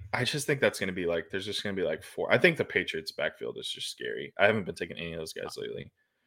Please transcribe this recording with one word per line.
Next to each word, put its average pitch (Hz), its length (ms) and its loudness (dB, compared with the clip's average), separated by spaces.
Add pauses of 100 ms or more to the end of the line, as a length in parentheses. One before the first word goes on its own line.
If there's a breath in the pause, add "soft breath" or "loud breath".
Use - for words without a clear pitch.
(140)
I 123 100 2
just 143 240 -2
think 139 140 2
that's 107 180 4
gonna 95 140 0
be, 90 120 -2
like, 85 240 0
there's 95 160 -4
just 101 180 -4
gonna 101 120 -2
be, 92 80 0
like, 80 200 0
four. - 300 -2
I 120 40 8
think 165 200 6
the - 80 2
Patriots 82 460 -2
backfield 65 460 -4
is - 120 -8
just - 220 -6
scary. 60 480 -8
I 98 80 10
haven't 110 180 4
been 85 100 -8
taking 85 220 -8
any 82 160 -6
of 82 60 -6
those 80 140 -8
guys - 240 -8
lately. - 340 -8 (360)